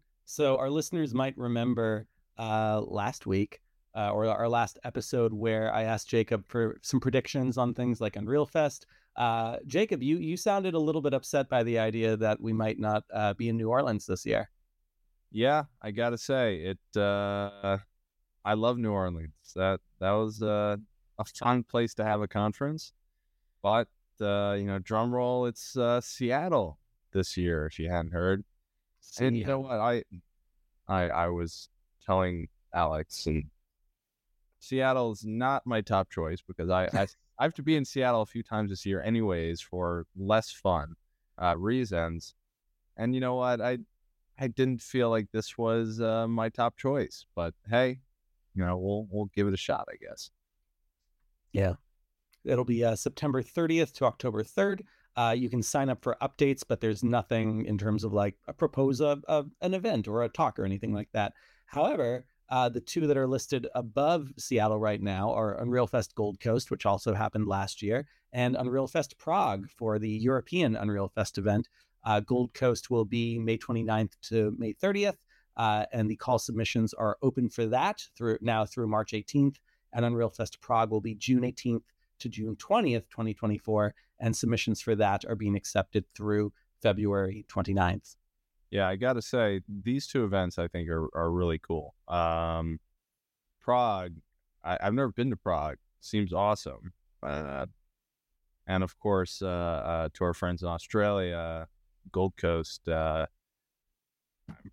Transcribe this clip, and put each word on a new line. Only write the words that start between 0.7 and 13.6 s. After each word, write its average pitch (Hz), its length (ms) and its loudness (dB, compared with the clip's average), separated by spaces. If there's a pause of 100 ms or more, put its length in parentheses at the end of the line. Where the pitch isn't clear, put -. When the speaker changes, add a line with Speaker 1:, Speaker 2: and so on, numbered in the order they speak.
Speaker 1:
listeners 151 440 -2
might 131 220 0
remember, 117 720 0 (320)
uh, 110 420 0
last 104 460 -4
week, 101 340 0 (340)
uh, 104 160 0
or 107 160 0
our 113 220 2
last 117 360 0
episode 120 480 0
where 110 400 0
I 110 120 0
asked 110 240 -2
Jacob 110 380 0
for 117 360 -2
some - 180 0
predictions 127 560 0
on 123 160 2
things 123 280 -2
like 107 160 -2
Unreal 123 300 0
Fest. 151 400 -2 (300)
Uh, 113 400 0 (100)
Jacob, 165 360 0
you, 151 160 2
you 165 180 -4
sounded 190 380 0
a 165 40 2
little 156 220 2
bit 139 140 2
upset 135 340 0
by 123 140 2
the 117 160 2
idea 110 400 2
that 107 220 2
we 113 120 -2
might 110 260 0
not, 107 340 0
uh, 104 200 0
be 113 160 -2
in 113 80 2
New 110 140 0